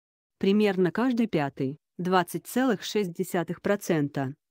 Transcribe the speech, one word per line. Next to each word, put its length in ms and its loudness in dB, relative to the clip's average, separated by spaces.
Примерно 540 2
каждый 340 0
пятый, 520 -2
двадцать 480 0
целых 380 0
шесть 300 -2
десятых 480 -4
процента, 680 -2